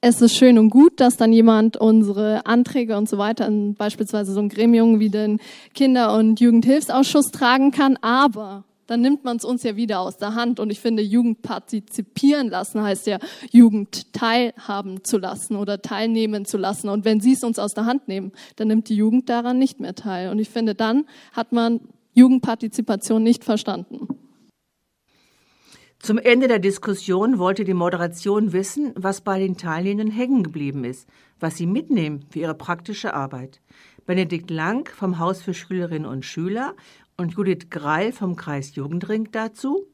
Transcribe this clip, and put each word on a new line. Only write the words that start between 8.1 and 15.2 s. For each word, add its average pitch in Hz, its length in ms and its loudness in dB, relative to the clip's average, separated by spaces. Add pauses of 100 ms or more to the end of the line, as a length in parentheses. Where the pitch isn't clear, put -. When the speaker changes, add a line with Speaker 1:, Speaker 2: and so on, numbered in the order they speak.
Speaker 1:
dann 233 140 -2
nimmt 277 240 0
man's 240 200 -6
uns 247 180 -4
ja 220 120 -4
wieder 208 260 -4
aus 190 180 -8
der 208 160 -6
Hand. 240 260 -2
Und 214 100 -4
ich 208 80 -8
finde, 226 240 -2
Jugend 226 400 0
partizipieren 240 1040 -2
lassen 202 340 -4
heißt 202 240 -4
ja, 196 120 -4 (320)
Jugend 220 640 4
teilhaben 214 920 -4
zu 220 140 -2
lassen 190 380 -8